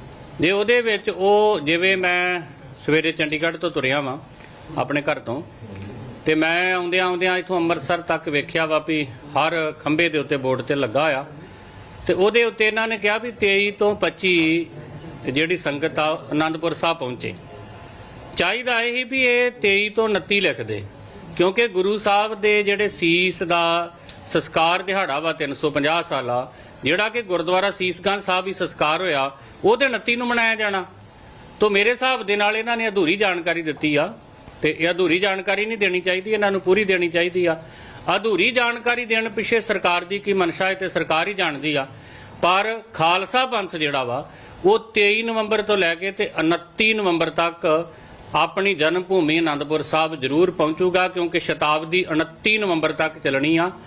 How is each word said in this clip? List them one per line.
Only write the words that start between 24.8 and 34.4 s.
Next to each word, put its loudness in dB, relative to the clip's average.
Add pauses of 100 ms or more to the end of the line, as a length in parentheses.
ਦਿਹਾੜਾ -2
ਵਾ -2
ਤਿੰਨ -4
ਸੌ 0
ਪੰਜਾਹ 0
ਸਾਲਾ, -2 (320)
ਜਿਹੜਾ 2
ਕਿ -6
ਗੁਰਦੁਆਰਾ 0
ਸੀਸਗੰਜ -2
ਸਾਹਿਬ -2
ਹੀ -4
ਸੰਸਕਾਰ -2
ਹੋਇਆ, 0 (340)
ਉਹ 4
ਤੇ 2
ਉਨੱਤੀ -2
ਨੂੰ -4
ਮਨਾਇਆ 2
ਜਾਣਾ। -2 (760)
ਤੋ 4
ਮੇਰੇ 4
ਹਿਸਾਬ 0
ਦੇ -2
ਨਾਲ 2
ਇਹਨਾਂ -2
ਨੇ 0
ਅਧੂਰੀ 2
ਜਾਣਕਾਰੀ 0
ਦਿੱਤੀ 0
ਆ, 0 (480)